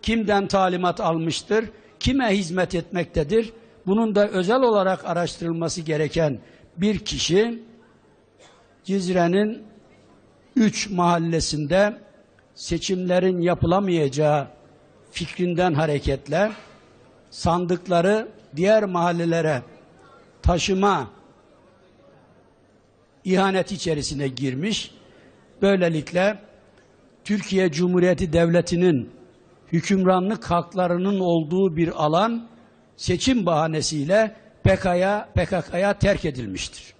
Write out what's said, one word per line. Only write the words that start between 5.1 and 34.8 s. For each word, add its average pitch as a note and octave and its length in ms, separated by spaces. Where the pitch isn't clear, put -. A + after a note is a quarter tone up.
gereken D#3 580
bir G3 220
kişi, G3+ 640
Cizre'nin F#3 800
üç G#3+ 340
mahallesinde E3+ 1080
seçimlerin F3+ 840
yapılamayacağı D#3+ 1040
fikrinden F3+ 600
hareketle D3 800
sandıkları F3+ 1000
diğer G#3 280
mahallelere E3+ 760
taşıma F#3 680
ihaneti F#3+ 520
içerisine C#3+ 520
girmiş. C3+ 640
Böylelikle F#3 800
Türkiye F#3+ 480
Cumhuriyeti F3+ 640
Devleti'nin E3+ 760
hükümranlık F#3 800
haklarının F3+ 680
olduğu E3+ 580
bir E3 280
alan A3 420
seçim A3+ 480
bahanesiyle D#3+ 880
P F#3+ 120
K'ya, F#3+ 600